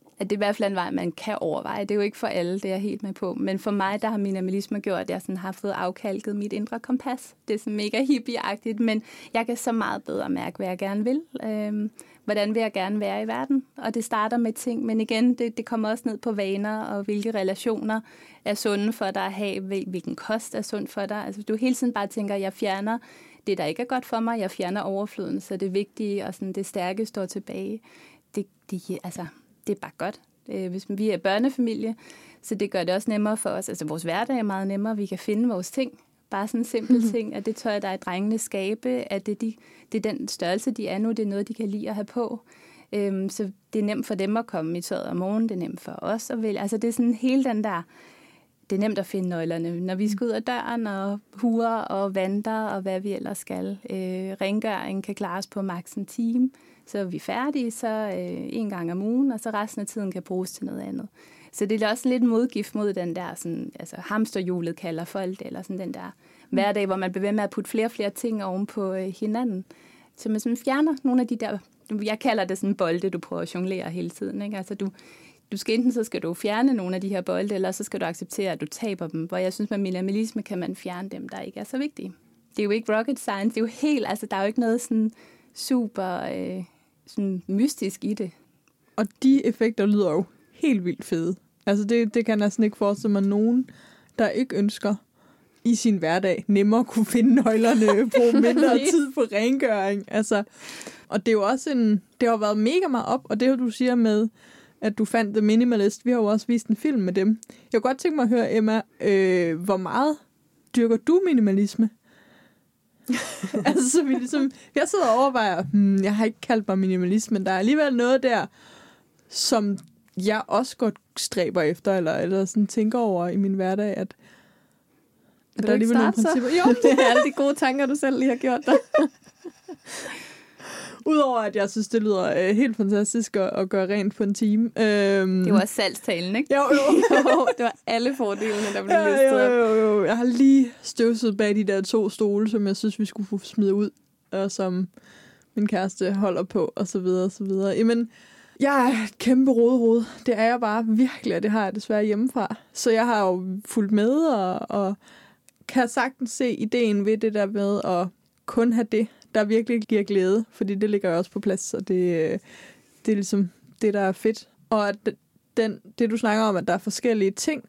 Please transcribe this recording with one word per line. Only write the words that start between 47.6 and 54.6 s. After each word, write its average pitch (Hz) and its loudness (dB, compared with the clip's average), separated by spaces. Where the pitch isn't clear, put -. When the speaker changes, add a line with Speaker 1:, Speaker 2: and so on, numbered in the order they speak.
Speaker 1:
der, 185 -2
det 196 -2
er 190 0
nemt 202 0
at 185 -2
finde 185 -4
nøglerne, 170 -4
når 185 -4
vi 208 0
skal 208 -2
ud 226 0
af 220 -4
døren 240 -4
og 202 -4
huer 226 0
og 196 -2
vandre 208 -2
og 196 -6
hvad 190 -4
vi 196 -4
ellers - -8
skal. 190 -8
Øh, 190 -6
rengøring 196 -2